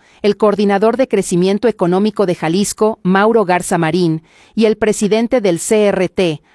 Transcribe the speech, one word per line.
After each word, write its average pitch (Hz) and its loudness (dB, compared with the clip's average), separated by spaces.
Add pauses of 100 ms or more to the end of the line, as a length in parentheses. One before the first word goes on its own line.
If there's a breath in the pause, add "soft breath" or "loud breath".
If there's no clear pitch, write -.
(220 soft breath)
el 208 0
coordinador 208 2
de 254 0
crecimiento 196 0
económico 196 0
de 175 -2
Jalisco, 196 -2
Mauro 208 2
Garza 180 -2
Marín, 165 0 (320 soft breath)
y 220 0
el 220 2
presidente 214 0
del 175 0
C 214 0
R 190 0
T, 165 -4 (120)